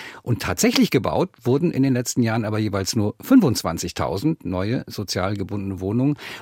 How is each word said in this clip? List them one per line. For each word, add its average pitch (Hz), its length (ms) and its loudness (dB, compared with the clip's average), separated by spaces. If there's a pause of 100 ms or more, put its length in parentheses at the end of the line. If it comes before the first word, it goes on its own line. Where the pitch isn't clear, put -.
(240)
Und - 180 -2
tatsächlich 233 480 2
gebaut 95 420 0 (120)
wurden 147 280 2
in 131 120 2
den 135 80 4
letzten 123 320 0
Jahren 113 220 0
aber 107 140 -2
jeweils 98 360 -2
nur 104 240 0
fünfundzwanzigtausend 104 1300 2
neue 101 420 -2
sozial 101 480 -4
gebundene 98 460 -6
Wohnungen. 123 340 0 (260)